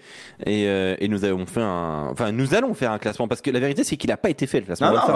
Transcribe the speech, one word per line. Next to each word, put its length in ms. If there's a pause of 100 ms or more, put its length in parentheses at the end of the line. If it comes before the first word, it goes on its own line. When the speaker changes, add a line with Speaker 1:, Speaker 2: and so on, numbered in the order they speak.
(460)
Speaker 1:
Et, 220
euh, 320
et 80
nous 180
avons 220
fait 140
un, 500
enfin, 200
nous 220
allons 220
faire 160
un 80
classement 280
parce 140
que 80
la 100
vérité, 240
c'est 140
qu'il 140
n'a 60
pas 120
été 160
fait 140
le 80
classement. 240
Speaker 2:
Non, 20
Speaker 1:
On 40
va 40
le 0
Speaker 2:
non, 60
Speaker 1:
faire 80